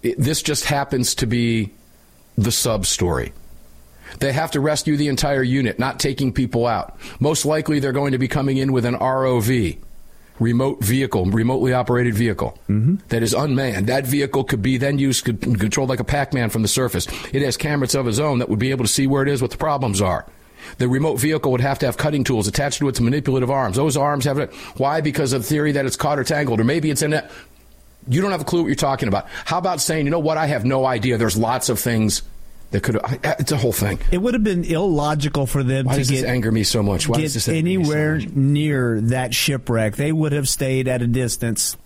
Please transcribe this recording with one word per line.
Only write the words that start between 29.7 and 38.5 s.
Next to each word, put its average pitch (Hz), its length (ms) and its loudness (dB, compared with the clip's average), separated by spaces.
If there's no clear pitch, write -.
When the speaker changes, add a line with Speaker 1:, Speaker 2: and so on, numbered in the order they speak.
Speaker 1:
saying, 156 260 0
"You 143 40 0
know 165 80 0
what? 156 180 0
I 160 100 0
have 135 180 -2
no 131 200 2
idea. 123 320 0
There's 110 220 0
lots 113 300 0
of 117 100 0
things 113 440 0
that 101 100 0
could," 113 160 0
I, 127 260 -4
I, 151 140 0
it's 139 140 -2
a 151 40 0
whole 117 160 2
thing. 101 260 0
Speaker 2:
It 175 60 4
would 233 160 0
have 220 100 2
been 180 200 0
illogical 151 840 0
for 139 160 0
them 131 240 0
Speaker 1:
Why 131 60 2
Speaker 2:
to 143 80 2
Speaker 1:
does 127 100 0
Speaker 2:
get, 135 120 2
Speaker 1:
this - 20 -2
anger 117 280 0
me 110 120 4
so 107 180 2
much? 101 260 0
Why 117 80 2
Speaker 2:
get 151 60 2
Speaker 1:
does 151 120 -2
this 117 140 -2
anger 160 140 0
me 175 140 2
so 185 40 2
Speaker 2:
anywhere 151 360 2
Speaker 1:
much? 113 140 -4
Speaker 2:
near 139 720 2